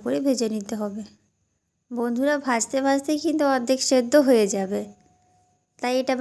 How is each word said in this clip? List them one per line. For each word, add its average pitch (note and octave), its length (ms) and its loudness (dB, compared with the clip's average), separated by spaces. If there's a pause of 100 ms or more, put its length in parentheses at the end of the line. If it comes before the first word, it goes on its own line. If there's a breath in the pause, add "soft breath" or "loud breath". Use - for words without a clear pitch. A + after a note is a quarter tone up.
করে C4+ 220 -2
ভেজে A#3 280 0
নিতে G#3 280 -8
হবে। G#3 200 -6 (880)
বন্ধুরা, A#3+ 440 -2 (120)
ভাজতে A#3+ 400 0
ভাজতেই C#4 380 0
কিন্তু D4+ 200 0 (100)
অর্ধেক B3+ 260 0 (100)
সেদ্ধ B3 240 2 (140)
হয়ে A3+ 260 6
যাবে, G3 260 -4 (1000)
তাই B3 200 -2
এটা C4 200 -2